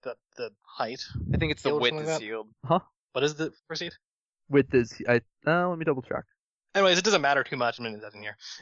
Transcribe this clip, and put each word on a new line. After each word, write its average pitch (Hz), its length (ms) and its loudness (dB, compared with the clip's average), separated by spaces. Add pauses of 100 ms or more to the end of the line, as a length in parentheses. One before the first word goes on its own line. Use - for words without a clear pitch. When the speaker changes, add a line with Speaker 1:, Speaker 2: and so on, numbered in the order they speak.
Speaker 1:
the, 87 120 -8 (200)
the 120 140 -8 (140)
height 123 400 -8 (300)
Speaker 2:
I - 40 2
think 156 140 0
it's 143 100 -6
the 139 80 0
Speaker 1:
healed 147 100 2
or - 40 -2
Speaker 2:
width 120 100 4
Speaker 1:
something 151 120 -6
Speaker 2:
is 160 80 -2
Speaker 1:
like 156 60 -2
that? 110 60 -8
Speaker 2:
healed. 107 220 -8 (180)
Speaker 3:
Huh? 165 140 4 (340)
Speaker 1:
What 131 100 0
is 151 120 0
the 156 160 -4 (160)
first 160 160 -10
aid? 170 100 -10 (560)
Speaker 3:
Width 139 240 4
is, 120 200 4 (140)
I, 120 140 4 (240)
uh, 175 240 2
let 175 80 -4
me 160 80 -8
double 139 160 0
check. - 220 -6 (500)
Speaker 1:
Anyways, 190 240 6
it 185 60 0
doesn't 196 180 4
matter 139 220 4
too - 140 -8
much. 120 220 0
I 120 40 -8
mean, 113 100 -6
it 104 80 -12
doesn't 104 200 -16
here. 104 160 -12 (240)